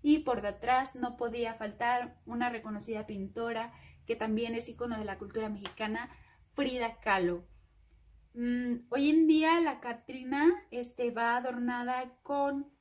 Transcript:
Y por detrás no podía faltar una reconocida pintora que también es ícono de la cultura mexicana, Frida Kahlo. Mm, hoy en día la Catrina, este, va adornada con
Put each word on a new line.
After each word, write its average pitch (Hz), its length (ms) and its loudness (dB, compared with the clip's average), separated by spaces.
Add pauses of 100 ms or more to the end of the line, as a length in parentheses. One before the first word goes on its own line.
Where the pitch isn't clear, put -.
Y 294 180 6
por 240 220 0
detrás 254 540 0
no 247 220 -4
podía 233 360 -2
faltar 240 720 -2
una 240 240 -2
reconocida 214 560 -6
pintora 226 680 -6 (340)
que 220 80 -2
también 226 400 -2
es 233 120 -4
ícono 240 300 -6
de 214 80 -6
la 196 140 -8
cultura 214 300 -6
mexicana, 214 600 -6 (420)
Frida 247 480 -2
Kahlo. 180 480 0 (840)
Mm, 240 560 -2
hoy 277 200 4
en 320 160 8
día 320 340 6
la 302 200 0
Catrina, 262 760 2 (160)
este, 240 400 -4
va 233 260 2
adornada 247 840 -2
con 277 600 -2